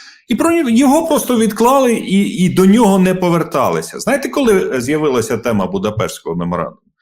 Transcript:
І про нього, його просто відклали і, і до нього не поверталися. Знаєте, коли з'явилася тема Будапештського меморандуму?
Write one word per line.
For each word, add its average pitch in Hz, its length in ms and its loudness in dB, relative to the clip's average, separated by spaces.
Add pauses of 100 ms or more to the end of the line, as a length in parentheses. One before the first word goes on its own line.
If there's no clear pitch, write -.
(280)
І 247 60 0
про 330 160 0
нього, 330 200 0
його 277 360 4
просто 254 320 -2
відклали 240 560 2
і, 190 500 0
і 185 40 2
до 165 180 4
нього 196 320 4
не 185 160 2
поверталися. 160 840 -2
Знаєте, 262 280 -4
коли 202 520 0
з'явилася 147 580 -2
тема 104 280 -2
Будапештського 92 720 -6
меморандуму? 87 440 -6 (220)